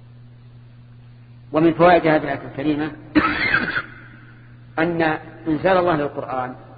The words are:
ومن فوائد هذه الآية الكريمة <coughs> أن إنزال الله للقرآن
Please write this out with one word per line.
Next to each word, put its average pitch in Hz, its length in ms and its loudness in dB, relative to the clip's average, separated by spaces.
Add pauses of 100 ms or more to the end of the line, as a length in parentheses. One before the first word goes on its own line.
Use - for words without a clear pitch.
(1500)
ومن 160 200 4
فوائد 170 340 6
هذه 156 160 2
الآية 139 280 -8
الكريمة 147 420 -4 (1000)
<coughs> - 840 -20
أن 165 240 0 (460)
إنزال 170 280 2
الله 175 200 2
للقرآن 127 580 -6 (240)